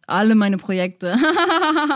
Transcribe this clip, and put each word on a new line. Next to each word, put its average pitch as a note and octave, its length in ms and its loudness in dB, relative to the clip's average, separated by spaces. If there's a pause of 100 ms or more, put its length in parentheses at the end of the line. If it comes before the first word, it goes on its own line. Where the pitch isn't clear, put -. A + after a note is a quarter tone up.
alle G#3+ 280 2
meine G3+ 220 2
Projekte. F#3 640 -4
<laughs> D#4 40 2 (720)